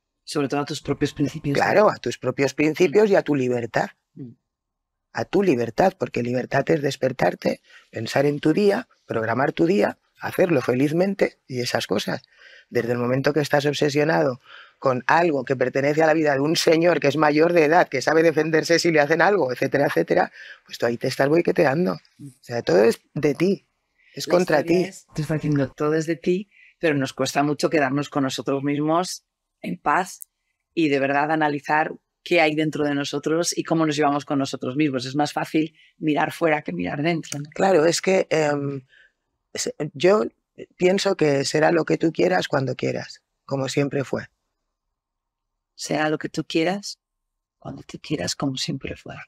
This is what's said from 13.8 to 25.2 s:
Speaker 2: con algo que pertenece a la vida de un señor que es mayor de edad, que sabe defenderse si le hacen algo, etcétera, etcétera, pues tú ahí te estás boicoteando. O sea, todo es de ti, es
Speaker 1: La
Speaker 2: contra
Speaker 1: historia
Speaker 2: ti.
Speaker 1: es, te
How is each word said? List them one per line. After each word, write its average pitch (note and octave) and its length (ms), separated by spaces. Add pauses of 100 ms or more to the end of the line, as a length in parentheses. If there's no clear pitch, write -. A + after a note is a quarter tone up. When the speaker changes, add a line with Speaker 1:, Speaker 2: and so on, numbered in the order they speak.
Speaker 2:
con B2+ 260
algo D#3 400
que C3+ 100
pertenece C#3 460
a D#3+ 60
la D3+ 60
vida D3+ 200
de C3+ 60
un D3+ 160
señor E3 440
que C#3+ 80
es C#3 100
mayor D#3 360
de E3 120
edad, D#3+ 240
que C3 120
sabe D#3+ 220
defenderse D#3+ 560
si E3+ 120
le D#3 80
hacen D3+ 220
algo, E3 300
etcétera, C3+ 360
etcétera, - 440 (340)
pues - 140
tú B2 80
ahí A#2+ 100
te - 100
estás C3+ 200
boicoteando. F3 680
O D#3 60 (400)
sea, A#2+ 240
todo F3+ 200
es A3+ 160 (140)
de D3 220
ti, F3+ 320 (480)
es - 120
Speaker 1:
La D3 40
Speaker 2:
contra E3+ 300
Speaker 1:
historia E3+ 220
Speaker 2:
ti. F#3+ 60
Speaker 1:
es, - 240
te - 100